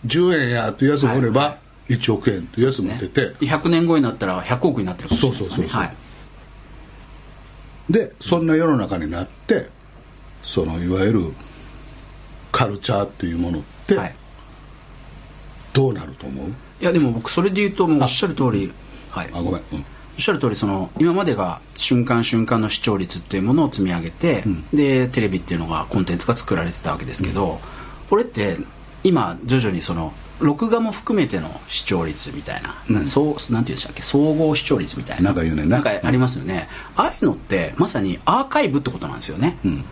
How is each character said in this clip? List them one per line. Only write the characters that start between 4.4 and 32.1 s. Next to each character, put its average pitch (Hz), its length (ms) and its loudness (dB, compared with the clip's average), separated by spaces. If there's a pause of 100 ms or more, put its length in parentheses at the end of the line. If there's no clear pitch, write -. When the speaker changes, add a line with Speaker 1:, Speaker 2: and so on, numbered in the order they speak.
Speaker 2:
百 123 260 0
億 139 120 2
に 98 80 -2
な 90 60 -4
っ 87 40 -8
て - 60 -14
る - 60 -12
か - 60 2
も - 60 2
し - 40 4
れ 127 60 4
な 123 60 -4
い - 20 -8
で 104 60 -4
す 90 60 -8
ね。 - 0 -
Speaker 1:
そ - 60 -4
う - 20 -2
そ 90 60 0
う - 0 -
そ - 20 -4
う - 40 -6
そ 113 80 -2
う。 - 20 0
Speaker 2:
は 90 80 0
い。 - 80 -12 (1900)
Speaker 1:
で、 202 300 2
そ - 180 0
ん 165 80 0
な 160 80 4
世 160 160 4
の 143 60 4
中 95 220 -2
に 78 120 -6
な 87 140 -6
っ - 20 -10
て、 - 440 -2 (720)
そ 82 240 -2
の 82 120 -4
い 87 100 -4
わ 95 160 2
ゆ 110 80 4
る 107 80 2 (1300)
カ 127 140 2
ル 101 100 -4
チ 113 160 -4
ャ 101 80 2
ー 101 60 0
っ - 40 -12
て - 160 -6
い 85 60 -4
う 82 60 -4
も 87 120 -2
の 80 100 -4
っ - 20 -12 (240)
て、 202 100 4
Speaker 2:
は - 100 -2
い。 - 80 -10 (1600)
Speaker 1:
ど 135 160 2
う 104 60 -2
な - 100 -10
る - 80 -14
と - 140 -16
思 67 180 -8
う？ 82 40 -6
Speaker 2:
い 107 40 -8 (320)
や、 175 80 2
で 180 60 4
も 131 140 4
僕 113 180 -4
そ - 100 0
れ 190 80 4
で 196 140 2
言 202 80 2
う - 20 -10
と、 185 160 2
も 151 120 6
う - 20 6
お - 20 6
っ 123 40 2
し - 140 0
ゃ 208 40 0
る 160 80 -2
通 131 180 2
り、 98 180 -2 (440)
Speaker 1:
あ、 92 60 -6
Speaker 2:
は 82 40 -6
い。 - 80 -12
Speaker 1:
あ、 87 100 -6
ご - 20 -4
め - 80 -2
ん。 - 0 -
う - 240 -8
ん。 - 20 -6
Speaker 2:
お - 20 -6
っ - 40 -10 (340)
し - 100 2
ゃ 208 40 4
る 160 60 2
通 123 120 2
り、 104 60 -2
そ 107 100 0
の 95 320 -2
今 170 160 4
ま 180 100 2
で 160 100 2
が 92 260 -2 (160)
瞬 120 280 2
間 117 200 2
瞬 113 200 2
間 113 160 2
の 107 80 0
視 - 140 -2
聴 104 160 2
率 90 220 -4
っ - 20 -16
て - 160 -4
い - 20 0
う 95 40 -2
も 120 100 4
の 160 100 4
を - 80 -2
積 101 100 -2
み 92 80 0
上 85 120 -2
げ 82 80 -6
て、 135 340 0
Speaker 1:
う 113 60 0
ん。 82 140 -2 (100)
Speaker 2:
で、 135 340 4
テ 123 140 0
レ 104 80 2
ビ 92 80 -2
っ - 20 -2
て 87 140 -6
い - 20 -2
う 82 40 -2
の 80 60 -4
が、 80 220 -4
コ - 100 0
ン 92 60 2
テ 87 100 -2
ン 85 40 -4
ツ - 80 -4
が 117 100 2
作 - 200 -2
ら 82 80 -2
れ 85 60 -4
て - 100 -12
た - 120 -4
わ 151 60 -4
け - 80 -10
で - 80 -8
す - 80 -2
け 90 80 -2
ど、 85 220 0
Speaker 1:
う - 20 -6
ん。 - 40 -10 (520)
Speaker 2:
こ 202 60 6
れ 233 80 4
っ - 20 -4
て 101 320 -2 (440)
今 110 440 2
徐 127 120 4
々 113 120 2
に 87 100 -2
そ 85 140 -4
の 80 180 -4 (280)
録 151 280 2
画 233 120 2
も 226 120 0
含 - 260 -2
め 147 80 2
て 90 140 -4
の 73 80 -8 (200)
視 - 160 -4
聴 87 200 0
率 - 300 -8